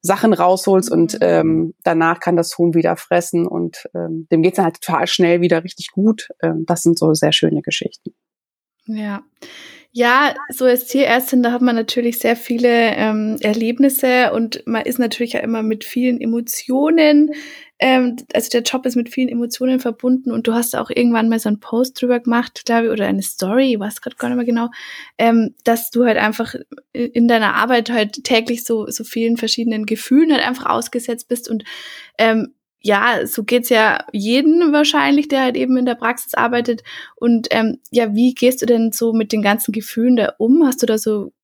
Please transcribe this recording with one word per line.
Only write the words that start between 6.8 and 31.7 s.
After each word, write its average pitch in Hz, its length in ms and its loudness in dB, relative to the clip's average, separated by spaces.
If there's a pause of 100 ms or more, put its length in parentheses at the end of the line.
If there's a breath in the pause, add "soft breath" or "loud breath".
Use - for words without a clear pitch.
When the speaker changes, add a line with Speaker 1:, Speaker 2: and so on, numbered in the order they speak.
Speaker 1:
sind 170 160 4
so 160 140 2
sehr 156 180 2
schöne 156 300 0
Geschichten. - 520 -8 (720)
Speaker 2:
Ja. 214 380 -8 (680 loud breath)
Ja, 240 440 2 (140)
so - 160 -2
als 247 200 4
Tierärztin, 254 560 2
da 240 100 2
hat 240 100 -2
man 247 140 2
natürlich 233 440 -2
sehr 233 160 0
viele, 240 340 0
ähm, 214 720 0
Erlebnisse 247 920 2
und 226 360 -4
man 226 180 -2
ist 240 140 -6
natürlich 233 340 -2
ja - 60 -2
immer 226 240 -4
mit 220 220 -4
vielen 247 360 -2
Emotionen, 294 1120 2 (480 loud breath)
ähm, 254 380 2 (160)
also 233 160 -2
der 240 120 0
Job 254 240 -4
ist 247 100 -2
mit 240 140 -2
vielen 254 200 -2
Emotionen 240 500 -2
verbunden 254 520 -2
und 226 160 -4
du 226 60 0
hast 240 220 -2
auch 233 160 -4
irgendwann 233 380 2
mal 226 100 0
so 220 100 -2
einen 208 100 0
Post 254 400 -2
drüber 247 200 0
gemacht, 240 460 -2
glaub 233 180 2
ich, 226 80 0
oder 208 160 -2
eine 196 160 -2
Story, 240 500 0
ich 214 60 -2
weiß 202 220 -10
grad - 180 -14
gar 240 100 -4
nicht 247 80 -2
mehr 240 80 -2
genau, 233 240 -2 (480 loud breath)
ähm, 226 460 2
dass 233 260 0
du 240 160 2
halt 226 120 2
einfach 220 360 -2 (420)
i-, - 100 -8
in 240 220 2
deiner 220 280 2
Arbeit 233 340 0
halt 226 340 -2
täglich 233 420 -2
so, 220 260 -2
so - 120 -10
vielen 233 340 -2
verschiedenen 226 500 -2
Gefühlen 277 440 2
halt 269 160 2
einfach 247 200 -6
ausgesetzt 233 600 -4
bist 240 220 -6
und, 220 140 -4 (560 loud breath)